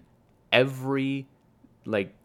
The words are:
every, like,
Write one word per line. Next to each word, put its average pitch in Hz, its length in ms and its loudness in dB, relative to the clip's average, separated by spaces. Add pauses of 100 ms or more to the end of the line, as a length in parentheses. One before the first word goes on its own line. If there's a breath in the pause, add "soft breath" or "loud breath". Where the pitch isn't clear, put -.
(520)
every, 135 760 0 (580)
like, 101 280 -2 (120)